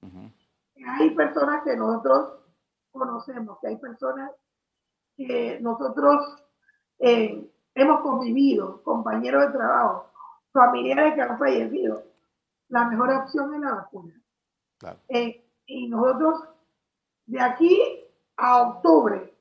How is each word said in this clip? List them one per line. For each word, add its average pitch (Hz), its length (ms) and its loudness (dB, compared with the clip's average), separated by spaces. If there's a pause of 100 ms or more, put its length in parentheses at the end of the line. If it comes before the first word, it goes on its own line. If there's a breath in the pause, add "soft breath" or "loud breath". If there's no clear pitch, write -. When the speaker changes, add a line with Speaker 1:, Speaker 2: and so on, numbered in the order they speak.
Speaker 1:
Ujú. 95 300 -20 (560)
Speaker 2:
Hay 285 240 2
personas 294 520 -2
que 262 120 -2
nosotros 226 640 0 (520)
conocemos, 240 720 -10
que - 60 -10
hay 220 100 -8
personas 269 540 -10 (840)
que 240 460 -6
nosotros, 285 840 0 (560)
eh, 233 500 0 (260)
hemos 294 260 4
convivido, 254 840 0
compañeros 233 640 0
de 277 100 -4
trabajo, - 540 0 (400 loud breath)
familiares 262 640 4
que 277 60 0
han 240 160 -2
fallecido. 233 680 -2 (680)
La 240 160 0
mejor 233 260 0
opción 277 420 -4
es 294 80 -8
la 262 140 -4
vacuna. 180 380 -16 (640)
Speaker 1:
Claro. - 300 -16
Speaker 2:
Eh, 233 380 -4 (200)
y 254 220 -10
nosotros, 254 560 0 (840)
de 247 140 -8
aquí 320 400 4 (560)
a 247 260 4
octubre 240 800 2